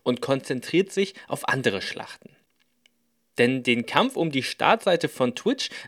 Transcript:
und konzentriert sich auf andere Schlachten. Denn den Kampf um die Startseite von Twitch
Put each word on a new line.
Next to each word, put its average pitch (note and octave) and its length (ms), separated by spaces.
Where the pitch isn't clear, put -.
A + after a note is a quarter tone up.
und B2 180
konzentriert C#3 720
sich G3 220
auf - 220
andere A#2+ 320
Schlachten. - 480
Denn B2+ 240
den A#2+ 240
Kampf A3 300
um E3 160
die E3+ 120
Startseite - 680
von B2 260
Twitch - 340